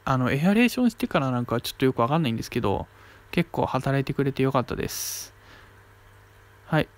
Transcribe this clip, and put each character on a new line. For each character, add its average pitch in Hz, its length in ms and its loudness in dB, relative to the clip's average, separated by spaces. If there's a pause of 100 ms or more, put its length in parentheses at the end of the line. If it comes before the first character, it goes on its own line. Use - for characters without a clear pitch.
あ 131 140 0
の、 127 120 0
エ 139 120 0
ア 196 120 4
レ 233 120 6
ー - 40 2
シ - 80 -4
ョ 247 60 2
ン 240 80 4
し - 20 -18
て - 140 -4
か 165 140 0
ら 131 100 0
な 123 80 0
ん 120 60 -2
か 120 100 -2
は 123 60 -2
ち - 100 -8
ょ - 20 -14
っ - 40 -16
と 135 80 2
よ 131 80 4
く - 80 0
わ 117 80 4
か 151 80 2
ん 165 60 2
な 131 40 0
い 113 60 0
ん - 20 -2
で - 80 -6
す - 60 -12
け 123 100 -4
ど、 101 260 0 (460)
結 - 200 0
構 135 140 0
働 135 340 0
い 135 40 -2
て 135 100 -4
く 139 120 0
れ 135 80 -2
て 135 100 0
よ 131 80 2
か 131 80 2
っ 123 60 0
た - 100 -6
で - 140 -6
す。 - 440 -10 (1300)
は 156 160 0
い、 - 160 -4